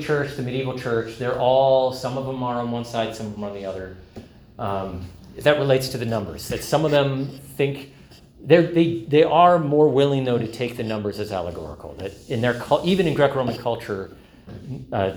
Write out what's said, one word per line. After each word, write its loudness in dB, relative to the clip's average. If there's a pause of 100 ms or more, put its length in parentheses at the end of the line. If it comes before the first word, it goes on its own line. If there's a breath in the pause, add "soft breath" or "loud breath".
church, -2
the -6
medieval -4
church, -2
they're -2
all, 4
some -4
of -4
them -6
are -2
on -4
one -4
side, -2
some -8
of -8
them -8
are -6
on -10
the -10
other. -10 (600 loud breath)
Um, -4 (320)
that 4
relates 2
to -6
the -4
numbers, -4
that -4
some 2
of 0
them 0 (180)
think -2 (480 loud breath)
they're, 6
they, 0
they 4
are 6
more 4
willing, 2
though, 2
to -4
take -6
the -4
numbers -4
as -8
allegorical. -8
That -8 (180)
in -2
their 2
cul-, 2
even 4
in 2
Greco-Roman 2
culture, -4 (760 loud breath)
uh, 0